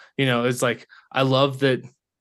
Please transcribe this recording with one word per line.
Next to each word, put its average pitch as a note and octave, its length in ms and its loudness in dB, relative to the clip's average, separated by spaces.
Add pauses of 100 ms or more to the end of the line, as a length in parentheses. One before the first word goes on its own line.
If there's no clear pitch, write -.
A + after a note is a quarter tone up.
(160)
you C3+ 100 0
know, A#2+ 180 0
it's B2 180 -2
like, A#2 240 -4 (240)
I C3 120 -2
love C3+ 380 2
that, B2+ 220 0 (380)